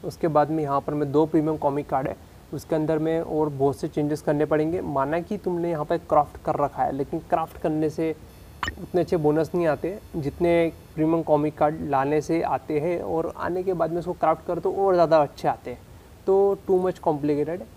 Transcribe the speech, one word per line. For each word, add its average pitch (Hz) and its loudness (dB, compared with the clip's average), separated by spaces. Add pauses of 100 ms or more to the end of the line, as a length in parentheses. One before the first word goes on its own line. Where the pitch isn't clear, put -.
उसके 170 -4
बाद 147 4
में 160 -2
यहाँ 139 0
पर 151 -6
मैं 147 -2
दो 151 4
premium 156 0
comic 147 -2
card 135 -2
है, - -6 (360)
उसके 156 -6
अंदर 156 0
में 160 0
और 156 0
बहुत 139 0
से 165 -4
changes 147 -2
करने 151 2
पड़ेंगे। 156 0
माना 151 -2
कि 208 -6
तुमने 170 -2
यहाँ 151 -2
पे 170 0
craft - 0
कर - -2
रखा 143 -2
है, 139 0
लेकिन 143 -4
craft 160 -4
करने 156 0
से 160 -2 (640)
उतने 180 -2
अच्छे 175 0
bonus 151 2
नहीं 175 0
आते 165 -2 (180)
जितने 165 2 (220)
premium 160 2
comic 151 2
card 160 0
लाने 139 2
से 165 -2
आते 147 -2
हैं, 170 -2
और - -4
आने 180 -4
के 185 -2
बाद 165 0
में 170 -4
उसको 170 -6
craft 160 0
करो 170 -4
तो 185 -2 (140)
और 190 4
ज़्यादा 160 6
अच्छे 143 -2
आते 123 -4
हैं। 120 -12 (460)
तो 196 4 (120)
too 190 6
much 180 -2
complicated। 151 0 (140)